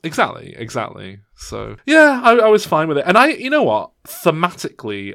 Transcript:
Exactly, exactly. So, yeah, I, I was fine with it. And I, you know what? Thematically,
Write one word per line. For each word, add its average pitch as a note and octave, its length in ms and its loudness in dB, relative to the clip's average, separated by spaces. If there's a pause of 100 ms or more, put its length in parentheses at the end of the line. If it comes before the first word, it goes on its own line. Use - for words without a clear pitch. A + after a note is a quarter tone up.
Exactly, - 520 -4
exactly. G2+ 600 -10 (160)
So, G#2+ 420 -12 (100)
yeah, D4 360 4
I, A#3+ 140 6
I A3 120 4
was G#3+ 160 4
fine D#3+ 220 0
with D3 120 -2
it. C#3 60 -2
And F#3 140 2
I, C4+ 120 6
you C4 200 -8
know D4 140 2
what? G#2+ 260 -2 (160)
Thematically, A#2 1080 -4